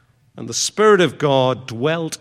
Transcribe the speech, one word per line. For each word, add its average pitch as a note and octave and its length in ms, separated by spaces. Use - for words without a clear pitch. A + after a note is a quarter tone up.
And A#2 140
the A2+ 60
Spirit G#3 460
of D3 180
God C3 480
dwelt D#3 540